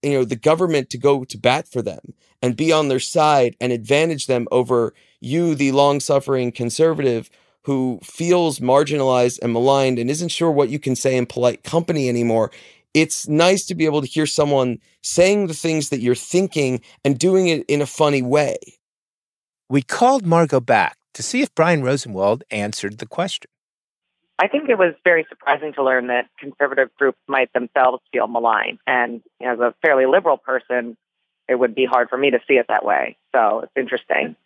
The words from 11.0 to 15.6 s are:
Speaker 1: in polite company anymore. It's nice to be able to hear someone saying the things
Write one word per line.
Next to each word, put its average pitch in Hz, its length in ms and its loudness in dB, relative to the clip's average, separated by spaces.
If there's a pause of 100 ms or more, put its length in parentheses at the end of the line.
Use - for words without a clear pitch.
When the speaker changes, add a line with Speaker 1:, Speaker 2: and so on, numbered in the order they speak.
Speaker 1:
in 123 120 -2
polite 123 360 -2
company 156 460 -2
anymore. 117 400 0 (460)
It's 156 320 0
nice 170 400 2
to 185 80 -8
be 156 100 0
able 151 160 0
to 131 60 -6
hear 156 180 -2
someone 135 540 0 (240)
saying 196 420 2
the 165 80 -6
things 156 360 -4